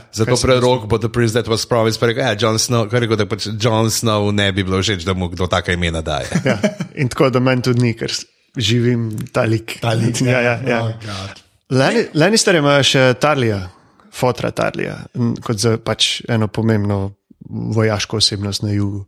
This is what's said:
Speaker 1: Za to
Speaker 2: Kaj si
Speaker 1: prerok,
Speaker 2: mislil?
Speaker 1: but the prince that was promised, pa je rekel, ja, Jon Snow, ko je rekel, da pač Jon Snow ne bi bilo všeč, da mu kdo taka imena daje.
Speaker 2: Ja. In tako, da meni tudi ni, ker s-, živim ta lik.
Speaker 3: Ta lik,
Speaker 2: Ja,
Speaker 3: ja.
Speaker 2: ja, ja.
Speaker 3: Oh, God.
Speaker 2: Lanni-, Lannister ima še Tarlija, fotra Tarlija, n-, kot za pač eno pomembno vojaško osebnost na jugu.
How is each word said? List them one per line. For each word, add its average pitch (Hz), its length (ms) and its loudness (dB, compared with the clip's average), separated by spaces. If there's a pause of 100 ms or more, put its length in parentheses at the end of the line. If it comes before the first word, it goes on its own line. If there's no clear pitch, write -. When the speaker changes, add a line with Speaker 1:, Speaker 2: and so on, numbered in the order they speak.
Speaker 1:
Za 110 160 -4
to 123 80 0
Speaker 2:
Kaj 127 60 4
si - 60 -2
Speaker 1:
prerok, 127 200 4 (140)
Speaker 2:
mislil? 107 100 -10
Speaker 1:
but 107 140 0
the 113 80 -2
prince 117 240 0
that 113 140 0
was 110 180 -2
promised, 113 320 0
pa - 80 0
je 117 40 2
rekel, 120 140 -2
ja, 117 120 0
Jon 110 220 0
Snow, 117 280 0
ko 107 80 -4
je 123 80 2
rekel, 113 140 0
da 104 100 0
pač 101 280 -6
Jon 110 340 2
Snow 107 420 0
ne 104 200 2
bi 95 140 0
bilo 95 160 0
všeč, 92 240 -2
da 95 100 0
mu 92 140 -2
kdo 90 200 -4
taka 90 240 0
imena 85 300 -2
daje. 71 280 -4 (100)
Speaker 2:
Ja. 123 180 0 (340)
In 139 160 -2
tako, 135 220 2
da 127 100 2
meni 127 220 2
tudi 123 200 2
ni, 117 120 2
ker - 160 -6
s-, - 160 -8 (300)
živim 117 520 0 (200)
ta 127 160 0
lik. 113 360 -2
Speaker 3:
Ta 117 140 -2
lik, 113 260 0
Speaker 2:
Ja, 127 200 2
Speaker 3:
ja. 120 180 2
Speaker 2:
ja, - 80 -10
ja. 120 160 0
Speaker 3:
Oh, 113 180 -4
God. 101 420 -12 (280)
Speaker 2:
Lanni-, 160 420 2
Lannister 151 440 4
ima 143 240 4
še 131 360 4
Tarlija, 120 480 0 (440)
fotra 120 440 -2
Tarlija, - 480 -4 (120)
n-, 117 260 -2
kot 113 200 -4
za 110 180 2
pač - 480 -2
eno 110 240 0
pomembno 104 520 0 (440)
vojaško 110 760 -2
osebnost 101 440 -2
na 107 100 -2
jugu. 101 360 -2